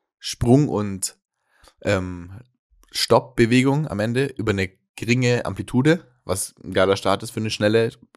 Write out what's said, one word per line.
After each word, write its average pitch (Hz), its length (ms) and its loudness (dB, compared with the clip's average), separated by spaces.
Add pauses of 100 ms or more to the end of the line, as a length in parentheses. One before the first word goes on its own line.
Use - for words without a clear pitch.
(200)
Sprung- 127 500 2
und, 98 480 -6 (640)
ähm, 92 500 -4 (600)
Stoppbewegung 127 960 2
am 101 120 -6
Ende 120 260 -2
über 110 260 -4
eine 98 180 -2 (260)
geringe 120 500 0
Amplitude, 131 600 0 (180)
was - 400 -6
ein 92 100 -10
geiler 95 240 4
Start 98 260 -2
ist 110 80 -12
für - 100 -8
eine 110 80 -4
schnelle 110 420 0 (260)